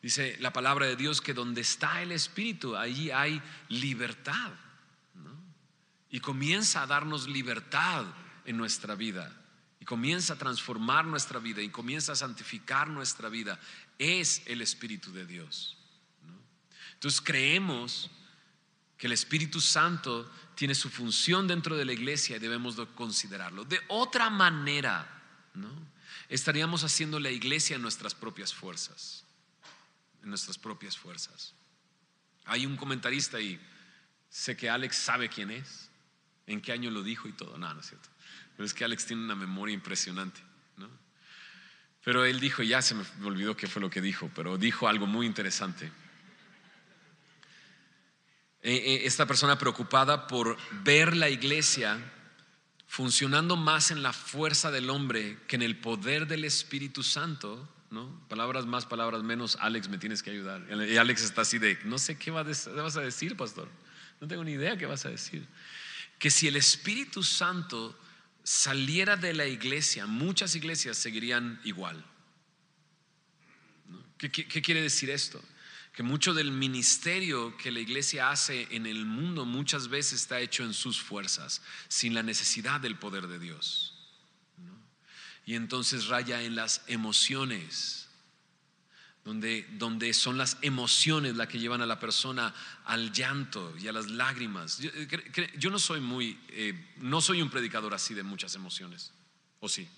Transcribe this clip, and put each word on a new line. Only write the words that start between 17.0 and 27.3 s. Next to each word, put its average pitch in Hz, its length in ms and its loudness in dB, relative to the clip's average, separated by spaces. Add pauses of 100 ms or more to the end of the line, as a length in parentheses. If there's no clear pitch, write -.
creemos 139 880 2 (880)
que 123 120 -2
el 120 40 2
Espíritu 151 480 0
Santo 147 680 2 (240)
tiene 139 220 2
su - 120 0
función 165 600 2
dentro 165 280 0
de 143 80 2
la 127 80 0
iglesia 127 440 -2
y - 20 -6
debemos 117 380 -2
de 117 180 -6
considerarlo. 98 680 -4
De 156 240 -2
otra 233 420 2
manera, 143 880 2 (340)
¿no? 98 140 -8 (600)
Estaríamos 156 560 2
haciendo 156 340 0
la 139 140 0